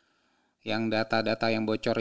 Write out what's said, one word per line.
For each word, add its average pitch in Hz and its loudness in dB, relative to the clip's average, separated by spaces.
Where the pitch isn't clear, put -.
Yang 113 -2
data-data 110 0
yang 110 0
bocor 110 0